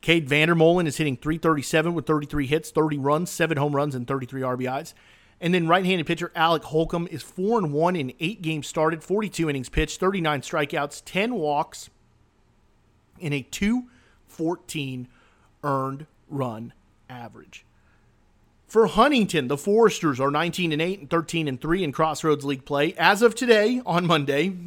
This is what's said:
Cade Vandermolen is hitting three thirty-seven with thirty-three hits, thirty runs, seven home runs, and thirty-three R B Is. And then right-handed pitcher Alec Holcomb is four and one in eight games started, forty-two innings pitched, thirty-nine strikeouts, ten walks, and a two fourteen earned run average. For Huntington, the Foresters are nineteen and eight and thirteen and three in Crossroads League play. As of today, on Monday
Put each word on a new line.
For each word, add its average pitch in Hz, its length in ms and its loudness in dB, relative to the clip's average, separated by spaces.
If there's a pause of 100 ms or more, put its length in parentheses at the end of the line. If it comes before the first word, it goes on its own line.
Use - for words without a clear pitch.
Cade 160 260 2
Vandermolen 165 580 4
is 143 120 -4
hitting 147 180 0
three 160 220 -4
thirty-seven 160 560 2
with 156 120 -4
thirty-three 147 400 -2
hits, 151 240 -2
thirty 156 280 0
runs, 147 320 0
seven 160 260 -2
home 143 180 -2
runs, 139 200 0
and 123 120 -6
thirty-three 131 360 -4
R 127 160 -2
B 127 80 -4
Is. 139 280 -8 (460)
And 175 140 0
then 175 120 0
right-handed 180 400 2
pitcher 170 300 -4
Alec 165 280 2
Holcomb 165 460 -2
is 151 120 -10
four 214 360 -2
and 160 140 -2
one 170 240 2
in 131 240 -4
eight 190 220 -6
games 156 240 -4
started, 160 360 0
forty-two 180 460 -2
innings 135 220 -4
pitched, - 280 -2
thirty-nine 160 440 0
strikeouts, 147 640 -4
ten 226 300 -2
walks, 151 520 -4 (1300)
and 156 140 -6
a 143 80 -2
two 226 440 -2 (420)
fourteen 139 840 -8 (580)
earned 135 400 -4 (220)
run 123 460 -8 (340)
average. - 560 -20 (1040)
For 220 200 4
Huntington, 196 600 2
the 139 80 0
Foresters 180 640 2
are 139 100 2
nineteen 165 420 -2
and 151 100 0
eight 190 180 -4
and 139 80 -20
thirteen 165 400 -2
and 127 100 -6
three 175 240 -2
in 151 80 -2
Crossroads 151 540 0
League 139 220 -4
play. 147 320 0
As 190 240 6
of 226 120 6
today, 240 520 4
on 175 200 0
Monday 156 480 2 (120)